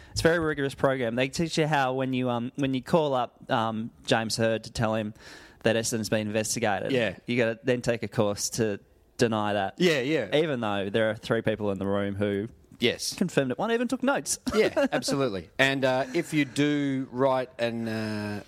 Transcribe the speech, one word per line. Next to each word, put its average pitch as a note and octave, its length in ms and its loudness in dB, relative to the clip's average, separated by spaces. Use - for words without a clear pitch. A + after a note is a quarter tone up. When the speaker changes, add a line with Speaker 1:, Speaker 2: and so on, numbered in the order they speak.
Speaker 1:
It's - 80 -6
a - 40 2
very E3 160 4
rigorous C#3+ 360 -2
program. C3 400 0
They C3 140 0
teach E3 280 -2
you D#3+ 80 4
how C#3 280 2
when C3 200 -2
you, B2+ 160 0
um, A#2+ 280 -2
when C3+ 160 0
you B2+ 100 -2
call D3+ 320 2
up, - 340 -4
um, A2+ 400 0
James A2+ 300 0
Hird A2+ 300 2
to A2+ 60 -16
tell A2 240 0
him G#2+ 180 -4
that A2+ 140 4
Essendon's A2+ 320 -2
been G#2+ 180 0
investigated, G#2+ 640 0
Speaker 2:
Yeah. A2+ 240 0
Speaker 1:
you A#2+ 120 -2
gotta A2+ 260 2
then B2 180 2
take A#2+ 220 -2
a G#2+ 60 -4
course G#2 420 0
to G#2+ 300 0
deny G#2+ 340 2
that. G2 240 0
Speaker 2:
Yeah, E3 240 4
yeah. B2 340 0
Speaker 1:
Even D3 280 2
though G2+ 280 -2
there A2 200 2
are G#2+ 40 0
three A2+ 280 -2
people G#2 300 -2
in G2 60 -2
the F#2+ 80 -4
room G2+ 300 0
who G2+ 320 0
Speaker 2:
Yes. A2 340 0
Speaker 1:
confirmed C#3 380 0
it. B2 60 -4
One G#3 160 -2
even A#3 160 0
took C4 120 -4
notes. B3 460 -2
<laughs> A#3+ 80 -4
Speaker 2:
Yeah, A3 380 2
absolutely. C#3 560 -2
And, C3+ 240 4
uh, C3 300 2
if E3 200 -2
you D3 120 2
do C#3 640 0
write C3 380 2
an, A#2 300 -2
uh, G#2+ 580 -4